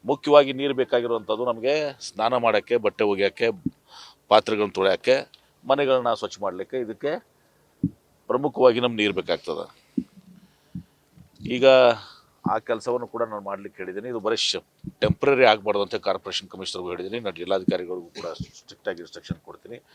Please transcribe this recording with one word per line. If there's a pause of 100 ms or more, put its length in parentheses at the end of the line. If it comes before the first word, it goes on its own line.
ಮುಖ್ಯವಾಗಿ
ನೀರು
ಬೇಕಾಗಿರುವಂಥದ್ದು
ನಮಗೆ
ಸ್ನಾನ
ಮಾಡಕ್ಕೆ,
ಬಟ್ಟೆ
ಒಗೆಯಕ್ಕೆ, (800)
ಪಾತ್ರೆಗಳನ್ನ
ತೊಳೆಯಕ್ಕೆ, (540)
ಮನೆಗಳನ್ನ
ಸ್ವಚ್ಛ
ಮಾಡ್ಲಿಕ್ಕೆ,
ಇದಕ್ಕೆ (1160)
ಪ್ರಮುಖವಾಗಿ
ನಮ್ಗೆ
ನೀರು
ಬೇಕಾಗ್ತದೆ. (1900)
ಈಗ (840)
ಆ
ಕೆಲಸವನ್ನು
ಕೂಡ
ನಾನು
ಮಾಡ್ಲಿಕ್ಕೆ
ಹೇಳಿದ್ದೀನಿ.
ಇದು
ಬರೀ
ಶ-, (440)
ಟೆಂಪ್ರರಿ
ಆಗ್ಬಾರ್ದು
ಅಂತ
ಕಾರ್ಪೊರೇಷನ್
ಕಮಿಷನರ್ಗೂ
ಹೇಳಿದ್ದೀನಿ.
ನಾನು
ಜಿಲ್ಲಾಧಿಕಾರಿಗಳಿಗೂ
ಕೂಡ (300)
ಸ್ಟ್ರಿಕ್ಟ್
ಆಗಿ
ಇನ್‌ಸ್ಟ್ರಕ್ಷನ್
ಕೊಡ್ತೀನಿ. (200)